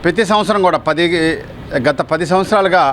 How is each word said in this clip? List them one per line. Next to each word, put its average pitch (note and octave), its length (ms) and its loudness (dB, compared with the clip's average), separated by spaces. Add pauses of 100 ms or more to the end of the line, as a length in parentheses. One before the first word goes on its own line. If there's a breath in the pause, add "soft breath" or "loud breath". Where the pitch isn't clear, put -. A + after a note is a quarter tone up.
ప్రతి F3+ 280 0
సంవత్సరం G#3 360 0
కూడా D#3+ 200 0
పది, D#3 180 0 (800)
గత D3 120 0 (120)
పది D#3+ 200 -2
సంవత్సరాలుగా F#3+ 500 2 (100)